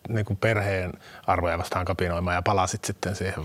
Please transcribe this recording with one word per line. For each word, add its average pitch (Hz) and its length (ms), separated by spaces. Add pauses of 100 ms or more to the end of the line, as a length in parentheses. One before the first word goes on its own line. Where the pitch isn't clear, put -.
niinku 107 260
perheen 98 580 (340)
arvoja 87 320
vastaan 90 260
kapinoimaan 90 500
ja 90 80
palasit 98 420
sitten 113 300
siihen - 300